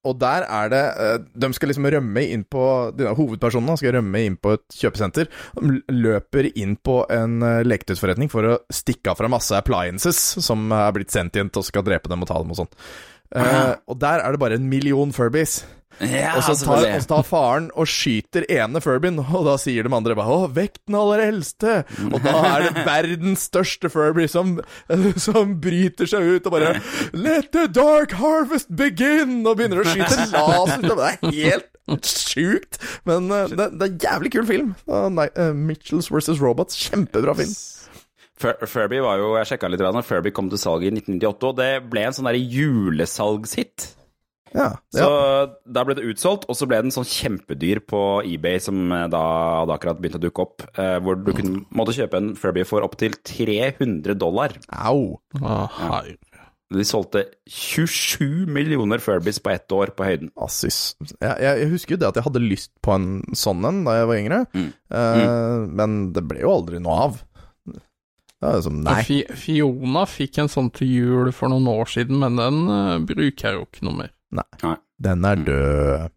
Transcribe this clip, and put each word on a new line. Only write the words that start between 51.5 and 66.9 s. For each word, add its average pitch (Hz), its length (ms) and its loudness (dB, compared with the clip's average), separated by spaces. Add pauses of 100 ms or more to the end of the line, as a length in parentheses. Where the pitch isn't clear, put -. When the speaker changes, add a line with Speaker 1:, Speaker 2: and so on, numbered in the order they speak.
Speaker 2:
måtte 113 180 0
kjøpe 117 240 -2
en 104 180 0
Furby 90 300 -2
for 104 220 0
opp - 100 -8
til 110 240 -2
tre 117 560 -2
hundre 101 400 -2
dollar. 95 380 0 (140)
Speaker 1:
Au. 123 500 0 (160)
Speaker 3:
Å, 135 240 -2 (100)
herre. - 480 -6 (540)
Speaker 2:
De 95 120 0
solgte 101 440 0 (180)
tjuesju - 1040 -2
millioner 143 500 0
Furbies 98 400 0
på - 140 -2
ett - 180 -4
år 95 240 2
på 95 120 -2
høyden. 80 260 -2
Speaker 1:
Å, - 160 -8
sys. - 500 -4
Jeg, - 220 -16 (160)
jeg, 135 240 2
jeg 151 100 0
husker 175 240 -2
jo 175 60 -4
det 110 80 2
at 98 100 0
jeg 120 80 -2
hadde 139 160 2
lyst 98 380 -2
på 101 160 2
en 92 140 0 (240)
sånn 95 300 -2
en 180 200 0
da 117 160 2
jeg 113 80 2
var 110 140 0
yngre, 165 180 0 (140)
Speaker 2:
Mm. 90 180 -4 (140)
Speaker 1:
eh, 117 340 2
Speaker 2:
Mm. 117 560 0
Speaker 1:
men 104 360 0
det 85 140 -2
ble 64 140 -8
jo 165 160 4
aldri 85 240 -4
noe 82 220 0